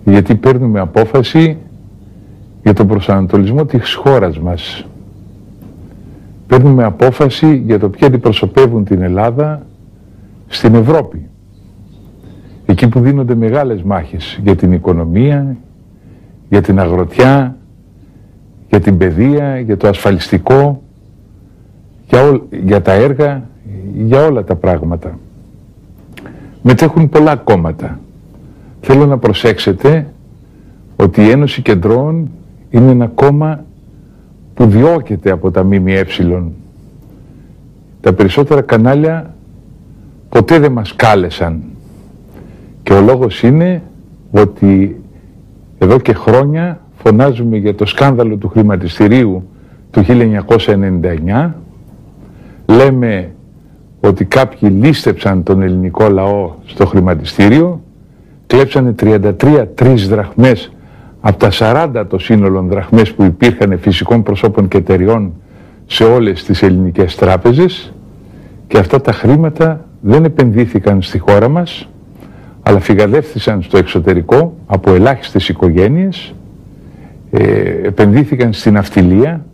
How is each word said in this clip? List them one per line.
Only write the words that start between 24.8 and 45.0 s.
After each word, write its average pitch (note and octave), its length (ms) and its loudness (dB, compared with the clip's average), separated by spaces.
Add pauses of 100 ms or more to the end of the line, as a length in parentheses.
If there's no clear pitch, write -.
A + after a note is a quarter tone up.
Μετέχουν D3+ 460 2
πολλά D3+ 280 2
κόμματα. E2 640 -6 (800)
Θέλω C#3 260 2
να C3+ 120 0
προσέξετε A#2 920 0 (840)
ότι G2+ 260 0
η A2 80 6
Ένωση C#3 320 0
Κεντρών B2+ 680 -2 (400)
είναι B2+ 200 4
ένα B2 160 2
κόμμα C#3+ 580 0 (880)
που A#2+ 120 2
διώκεται A2+ 640 0
από F#2 200 -2
τα F#2 140 -2
μ G2 180 0
μ F#2 60 -2
ε. F#2+ 160 -2 (2000)
Τα G2 120 0
περισσότερα C#3 480 0
κανάλια C#3+ 760 0 (920)
ποτέ D#3+ 300 2
δεν D3 140 2
μας A2+ 240 -6
κάλεσαν. F2 680 0 (1200)
Και - 100 -4
ο G2 80 4
λόγος B2 420 0
είναι E3 400 0 (480)
ότι G2 680 0 (800)